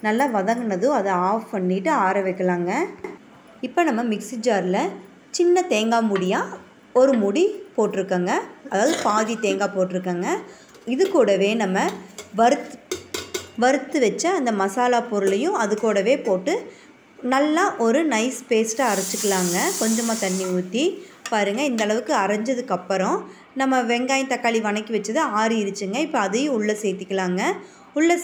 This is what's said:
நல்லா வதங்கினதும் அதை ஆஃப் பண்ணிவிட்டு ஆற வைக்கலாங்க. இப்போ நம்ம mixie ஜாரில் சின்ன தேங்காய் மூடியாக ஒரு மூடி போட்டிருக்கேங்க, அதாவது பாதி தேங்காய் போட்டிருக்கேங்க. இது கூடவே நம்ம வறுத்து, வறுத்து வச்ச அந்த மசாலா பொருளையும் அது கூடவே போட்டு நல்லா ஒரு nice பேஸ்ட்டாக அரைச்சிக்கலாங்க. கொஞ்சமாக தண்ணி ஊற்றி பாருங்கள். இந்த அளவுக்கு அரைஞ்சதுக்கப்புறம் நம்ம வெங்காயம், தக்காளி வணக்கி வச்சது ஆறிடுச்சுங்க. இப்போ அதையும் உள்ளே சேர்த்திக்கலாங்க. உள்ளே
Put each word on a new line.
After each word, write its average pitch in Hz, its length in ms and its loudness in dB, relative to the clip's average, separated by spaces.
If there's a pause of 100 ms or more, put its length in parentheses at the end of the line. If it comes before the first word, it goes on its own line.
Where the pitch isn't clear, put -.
நல்லா 233 200 2 (100)
வதங்கினதும் 226 600 0
அதை 196 140 0 (160)
ஆஃப் 220 260 -2
பண்ணிவிட்டு 190 360 0 (140)
ஆற 190 100 2 (120)
வைக்கலாங்க. 180 440 0 (960)
இப்போ 349 220 0
நம்ம 226 220 0
mixie 220 360 -6
ஜாரில் 185 340 2 (580)
சின்ன 349 240 4 (100)
தேங்காய் 226 380 2
மூடியாக 196 480 0 (420)
ஒரு 277 100 6 (120)
மூடி 208 220 2 (320)
போட்டிருக்கேங்க, 190 540 0 (400)
அதாவது 226 220 2 (140)
பாதி 220 280 2 (120)
தேங்காய் 190 300 -2
போட்டிருக்கேங்க. 185 520 -2 (640)
இது 294 100 2 (140)
கூடவே 202 340 4 (120)
நம்ம 185 160 0 (600)
வறுத்து, 247 380 2 (840)
வறுத்து 285 400 2
வச்ச 202 200 0 (160)
அந்த 240 200 0
மசாலா 240 400 2 (100)
பொருளையும் 208 520 0
அது 208 200 0
கூடவே 208 320 2 (140)
போட்டு 190 260 0 (800)
நல்லா 302 300 2 (220)
ஒரு 226 140 4 (140)
nice 233 260 -2 (120)
பேஸ்ட்டாக 226 420 2
அரைச்சிக்கலாங்க. 185 600 0 (260)
கொஞ்சமாக 226 420 0
தண்ணி 185 220 -2 (100)
ஊற்றி 185 280 -2 (480)
பாருங்கள். 214 400 0
இந்த 226 140 -2
அளவுக்கு 220 280 0 (100)
அரைஞ்சதுக்கப்புறம் 214 920 -2 (440)
நம்ம 262 200 2 (100)
வெங்காயம், 262 420 0
தக்காளி 233 340 0
வணக்கி 214 300 -4
வச்சது 220 240 -2 (200)
ஆறிடுச்சுங்க. 208 640 -2
இப்போ 277 200 -2
அதையும் 254 320 0
உள்ளே 214 260 0
சேர்த்திக்கலாங்க. 190 580 -2 (580)
உள்ளே 339 240 4